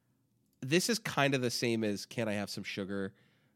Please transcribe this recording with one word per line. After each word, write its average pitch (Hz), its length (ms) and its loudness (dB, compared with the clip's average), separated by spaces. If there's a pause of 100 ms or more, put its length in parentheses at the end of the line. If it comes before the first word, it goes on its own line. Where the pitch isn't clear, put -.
(600)
this 165 300 2
is 220 80 2
kind 139 360 2
of 131 60 2
the 123 100 0
same 117 320 2
as 104 220 0
"Can 113 240 -4
I 104 60 -2
have 101 160 -4
some 104 140 -8
sugar?" 98 500 -6 (420)